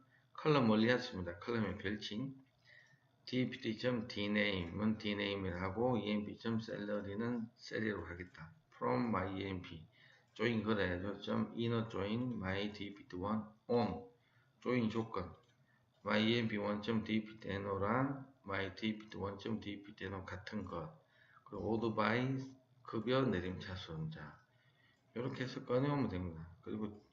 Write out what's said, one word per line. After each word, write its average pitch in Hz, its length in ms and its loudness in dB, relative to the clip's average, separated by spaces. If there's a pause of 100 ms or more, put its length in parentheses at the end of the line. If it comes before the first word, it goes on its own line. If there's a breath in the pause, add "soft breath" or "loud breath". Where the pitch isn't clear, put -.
(320 soft breath)
컬럼 139 360 6
원리 110 220 8
했습니다. 98 480 0
컬럼의 110 400 0
별칭. 107 560 -4 (920 soft breath)
디피티 120 540 0
점 123 280 0
디네임은 104 920 2
디네임을 98 640 -2
하고 113 340 2
이엠피 104 420 0
점 113 220 0
샐러리는 104 960 -2
셀리로 107 480 -2
하겠다. 87 480 -10 (220)
from 123 340 2
my 95 320 0
이엠피. 90 460 -6 (480 soft breath)
조인 110 280 2
걸어야죠. 98 580 2
점 110 360 0
inner 117 320 0
join 113 480 -2
my 98 360 0
디피티 98 440 -10
원 107 320 0 (200)
on. 110 360 2 (560 soft breath)
조인 120 300 2
조건. 104 420 -4 (720 soft breath)
my 104 180 4
이엠피 110 340 4
원 104 260 0
점 113 220 2
디피티 107 440 -2
n오랑 101 800 2 (180)
my 95 300 -2
디피티 107 420 -2
원 98 220 -4
점 110 220 -4
디피티 101 460 -8
no 95 200 -6
같은 95 380 -6
것. 80 280 -6 (520 soft breath)
그리고 104 280 -2
오토바이 113 720 2 (380)
급여 120 400 2
내림차순. 90 880 -2
자, - 280 -12 (760 soft breath)
요렇게 131 280 -4
해서 - 200 -6
꺼내오면 135 440 4
됩니다. 87 380 -4 (140)
그리고 104 420 -6 (100)